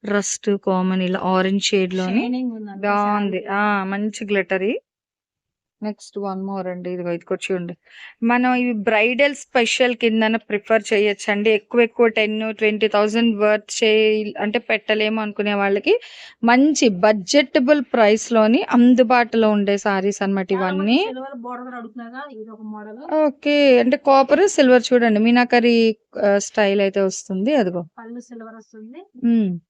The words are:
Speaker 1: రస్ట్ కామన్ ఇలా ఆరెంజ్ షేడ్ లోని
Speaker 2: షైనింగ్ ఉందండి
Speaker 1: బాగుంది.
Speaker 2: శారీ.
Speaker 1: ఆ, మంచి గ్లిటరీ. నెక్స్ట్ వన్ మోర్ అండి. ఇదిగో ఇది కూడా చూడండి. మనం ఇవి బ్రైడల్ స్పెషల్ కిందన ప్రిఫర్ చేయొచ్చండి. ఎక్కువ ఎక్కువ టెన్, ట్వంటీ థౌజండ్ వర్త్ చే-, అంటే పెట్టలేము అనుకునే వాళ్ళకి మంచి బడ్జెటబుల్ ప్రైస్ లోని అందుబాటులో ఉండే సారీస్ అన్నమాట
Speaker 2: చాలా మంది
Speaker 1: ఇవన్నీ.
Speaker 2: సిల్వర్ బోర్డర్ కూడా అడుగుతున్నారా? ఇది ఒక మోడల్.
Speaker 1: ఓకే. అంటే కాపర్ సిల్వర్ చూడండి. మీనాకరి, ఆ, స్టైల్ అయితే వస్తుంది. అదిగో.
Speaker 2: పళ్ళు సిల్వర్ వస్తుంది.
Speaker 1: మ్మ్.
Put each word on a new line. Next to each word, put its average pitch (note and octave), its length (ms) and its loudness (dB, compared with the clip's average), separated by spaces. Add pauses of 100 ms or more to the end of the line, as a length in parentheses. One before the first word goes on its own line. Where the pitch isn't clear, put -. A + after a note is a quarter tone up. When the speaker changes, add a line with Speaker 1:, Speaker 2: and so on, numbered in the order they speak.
Speaker 1:
రస్ట్ G#3 440 -4 (160)
కామన్ F#3 360 -2
ఇలా F#3 180 -2
ఆరెంజ్ F#3+ 440 0
షేడ్ F#3 300 0
లోని F#3 280 -2
Speaker 2:
షైనింగ్ B3 300 -4
ఉందండి G#3 300 -12
Speaker 1:
బాగుంది. G3+ 560 -2
Speaker 2:
శారీ. F3 80 -8
Speaker 1:
ఆ, G3+ 380 -2
మంచి G#3 420 -6
గ్లిటరీ. G3 540 -2 (1040)
నెక్స్ట్ G#3 340 -12
వన్ F#3+ 260 -8
మోర్ G3 240 -8
అండి. F3+ 220 -10
ఇదిగో F3+ 220 -8
ఇది F3 140 -8
కూడా F#3+ 280 -6
చూడండి. F3 240 -8 (460)
మనం B3 320 0
ఇవి B3 180 0
బ్రైడల్ A3+ 600 0
స్పెషల్ B3 600 0
కిందన A3 400 2
ప్రిఫర్ A3 480 -2 (100)
చేయొచ్చండి. G#3 560 0
ఎక్కువ G#3+ 320 0
ఎక్కువ A#3 260 2
టెన్, A3 460 -2
ట్వంటీ G#3+ 340 0
థౌజండ్ G#3+ 500 2
వర్త్ G#3+ 460 0
చే-, G#3+ 560 2
అంటే G#3 200 -4
పెట్టలేము G#3+ 600 -2
అనుకునే G#3 320 -4
వాళ్ళకి G3+ 460 0 (440)
మంచి C4 440 4
బడ్జెటబుల్ A#3 920 2 (120)
ప్రైస్ A3 400 2
లోని A3 360 4
అందుబాటులో A#3+ 800 4
ఉండే G3+ 280 0
సారీస్ G3 440 -2
అన్నమాట G3 320 -2
Speaker 2:
చాలా F#3+ 120 -2
మంది F#3+ 120 -4
Speaker 1:
ఇవన్నీ. A#3 300 0
Speaker 2:
సిల్వర్ C4 300 -12
బోర్డర్ B3 280 -14
కూడా B3 120 -16
అడుగుతున్నారా? A#3 540 -16
ఇది A3 180 -18
ఒక A3 120 -20
మోడల్. G#3+ 520 -14
Speaker 1:
ఓకే. D4 680 2
అంటే B3+ 180 2
కాపర్ C#4 500 4
సిల్వర్ B3+ 360 4 (100)
చూడండి. A#3 260 2
మీనాకరి, A#3 760 2 (280)
ఆ, G3+ 140 2
స్టైల్ G3+ 440 0
అయితే G3 200 0
వస్తుంది. G3 540 -2
అదిగో. F3+ 260 0
Speaker 2:
పళ్ళు A3+ 380 -16
సిల్వర్ A3+ 360 -18
వస్తుంది. A3 440 -20 (260)
Speaker 1:
మ్మ్. G#3+ 340 0 (100)